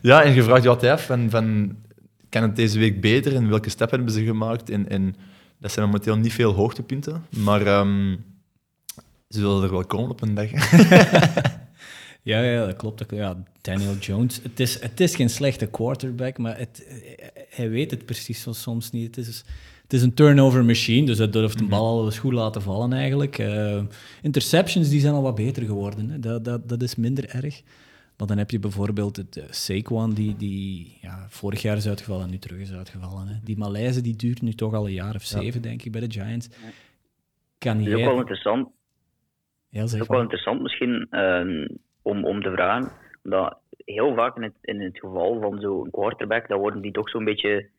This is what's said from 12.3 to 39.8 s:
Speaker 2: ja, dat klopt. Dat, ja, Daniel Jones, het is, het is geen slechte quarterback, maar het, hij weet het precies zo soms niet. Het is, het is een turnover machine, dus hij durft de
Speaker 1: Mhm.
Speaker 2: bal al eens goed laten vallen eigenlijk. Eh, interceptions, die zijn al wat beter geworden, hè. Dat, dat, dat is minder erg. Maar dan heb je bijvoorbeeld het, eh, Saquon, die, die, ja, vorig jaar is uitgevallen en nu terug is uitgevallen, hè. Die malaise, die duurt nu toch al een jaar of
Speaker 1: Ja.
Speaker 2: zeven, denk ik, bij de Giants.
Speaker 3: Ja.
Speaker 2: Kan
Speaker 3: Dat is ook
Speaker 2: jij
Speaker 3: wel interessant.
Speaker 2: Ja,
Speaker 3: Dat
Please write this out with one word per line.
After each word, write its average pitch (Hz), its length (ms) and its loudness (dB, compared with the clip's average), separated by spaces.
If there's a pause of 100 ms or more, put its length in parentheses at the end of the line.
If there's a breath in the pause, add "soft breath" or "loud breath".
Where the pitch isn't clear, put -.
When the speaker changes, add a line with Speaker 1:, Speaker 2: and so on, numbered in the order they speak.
Speaker 2:
ja, 120 240 0
dat 92 100 -4
klopt. 107 240 -8
Dat, 107 120 -10
ja, 101 240 -6 (260)
Daniel 98 340 -2
Jones, 101 480 -2
het - 160 -10
is, 123 220 0
het - 180 -10
is 175 160 2
geen 120 140 2
slechte 123 400 -2
quarterback, 127 680 -6
maar 113 200 -6
het, - 300 -14 (640)
hij 117 200 -6
weet 131 220 -2
het - 140 -8
precies - 360 -10
zo 120 100 -10
soms 117 400 -8
niet. 117 240 -8
Het 120 120 -10
is, - 160 -14 (400 loud breath)
het - 100 -6
is 123 80 4
een 123 120 6
turnover 135 520 8
machine, 117 400 4
dus 117 120 2
hij 110 120 2
durft 110 280 0
de 113 60 0
Speaker 1:
Mhm. 98 80 0
Speaker 2:
bal 104 140 2 (140)
al 110 60 0
eens 107 140 -4
goed 131 140 -2
laten 110 280 -2
vallen 107 320 -2
eigenlijk. 139 440 -2
Eh, 104 440 -2 (400 loud breath)
interceptions, 160 680 2
die 147 100 4
zijn 147 140 4
al 143 80 0
wat 131 140 0
beter 110 280 -2
geworden, 104 460 -4
hè. 151 100 -8
Dat, 113 260 -6
dat, 117 240 -6
dat 120 120 -4
is 123 140 -4
minder 131 340 -2
erg. 139 320 -8 (560 soft breath)
Maar 104 100 -6
dan 101 100 0
heb 104 140 -2
je 110 80 -2
bijvoorbeeld 101 560 -4
het, 92 220 -12
eh, 73 120 -14
Saquon, 113 640 -4
die, 104 220 -2
die, 98 680 -8
ja, 95 280 -16
vorig - 320 -8
jaar 104 160 0
is 107 100 -4
uitgevallen 98 380 -6
en 90 60 -8
nu 92 60 -8
terug 92 220 -14
is 95 140 -12
uitgevallen, 92 540 -12
hè. 104 160 -10
Die 110 140 -6
malaise, 107 440 -4
die 117 140 -4
duurt 120 260 -4
nu 113 120 -4
toch 110 200 -4
al 107 140 -4
een 95 60 -6
jaar 98 220 -8
of 98 80 -10
Speaker 1:
Ja. - 160 -6
Speaker 2:
zeven, 117 220 -6
denk 117 220 -10
ik, 117 80 -12
bij 113 100 -8
de 117 100 -6
Giants. 110 400 -8
Speaker 3:
Ja. - 40 -20 (1040 loud breath)
Speaker 2:
Kan 113 200 -2
Speaker 3:
Dat 107 100 0
is 104 60 0
ook 110 60 2
Speaker 2:
jij 123 80 2
Speaker 3:
wel 127 120 2
interessant. 120 480 -2 (1040)
Speaker 2:
Ja, 104 100 -8
Speaker 3:
Dat 113 100 -4